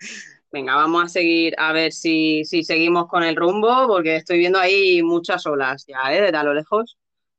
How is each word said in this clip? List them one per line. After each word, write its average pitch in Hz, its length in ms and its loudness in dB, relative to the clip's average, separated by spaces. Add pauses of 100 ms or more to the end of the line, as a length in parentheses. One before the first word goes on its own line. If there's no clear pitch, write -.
(520)
Venga, 135 260 -4
vamos 165 260 2
a 170 60 -4
seguir, 165 480 0
a 156 160 0
ver 160 180 0
si, 156 540 0
si 165 180 -2
seguimos 170 460 0
con 175 140 0
el 160 120 0
rumbo, 214 520 2
porque 165 280 0
estoy 175 220 -2
viendo 180 200 2
ahí 185 460 2
muchas 170 420 -2
olas 139 400 -4
ya, 135 280 -4
¿eh? 190 80 2
Desde 175 160 2
a 147 80 0
lo 147 80 0
lejos. 208 440 -4 (420)